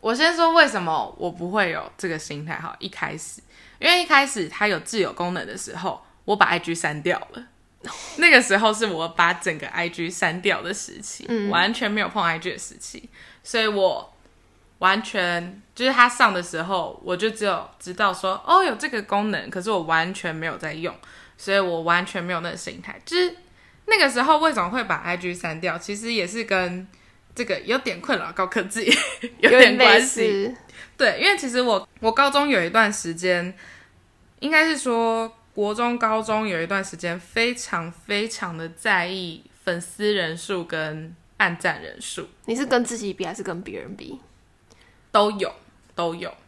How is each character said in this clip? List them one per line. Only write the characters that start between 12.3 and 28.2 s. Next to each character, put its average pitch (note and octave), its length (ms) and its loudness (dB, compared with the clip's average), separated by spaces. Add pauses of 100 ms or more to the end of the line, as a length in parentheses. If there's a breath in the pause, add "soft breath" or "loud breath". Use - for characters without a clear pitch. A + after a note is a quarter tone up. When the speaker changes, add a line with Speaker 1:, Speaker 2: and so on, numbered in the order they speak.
Speaker 1:
G E3 140 -8
的 - 60 -12
时 - 180 -16
期， - 320 -16 (340 loud breath)
所 - 180 -2
以 A3 60 2
我 G3 460 0 (680)
完 G3 240 2
全， F3+ 580 -4 (140)
就 A#3+ 100 -4
是 C4 80 4
它 B3 160 8
上 A#3+ 240 4
的 F3+ 80 -2
时 E3+ 220 -6
候， F3+ 420 -4
我 F3+ 120 -2
就 G#3+ 140 0
只 G#3 140 -6
有 F#3 240 -2 (120)
知 F3+ 140 -12
道 F#3+ 200 2
说， F#3+ 320 -4
哦， F#4 160 6
有 D#4+ 140 2
这 - 120 -6
个 A3 140 -4
功 G#3 300 0
能， A#2+ 180 -6
可 F#3 100 -6
是 F3+ 80 -6
我 G3 140 0
完 E3 320 0
全 E3+ 180 -6
没 D#3+ 140 -6
有 C#3 100 -6
在 D#3 160 -8
用， D#3+ 220 -6 (420 loud breath)
所 - 160 -4
以 G3 60 4
我 F3 240 0
完 E3+ 240 2
全 F#3 160 -6
没 F3+ 100 -4
有 E3+ 60 -2
那 E3 140 -6
个 - 40 -10
心 - 240 -12
态。 - 240 -14
就 E4+ 120 -4
是 F4+ 180 2 (520 soft breath)
那 A4 120 4
个 D4 100 4
时 A#3+ 140 0
候 D4+ 160 4
为 D#4 140 4
什 A3+ 100 -2
么 F3 80 -2
会 A#3 140 -2
把 F#3 140 -2
I F3 180 -4
G F3+ 180 -6
删 E3 260 -8
掉， E3+ 160 -2
其 G3+ 200 -8
实 A3+ 160 -6
也 G#3 140 0
是 A3 180 -6
跟 F#3 420 -2 (480 soft breath)
这 A#3+ 100 -4
个 F#3+ 160 -2
有 A#3 180 -2
点 G3 220 -6
困 A#3 180 -2
扰 E3 140 -6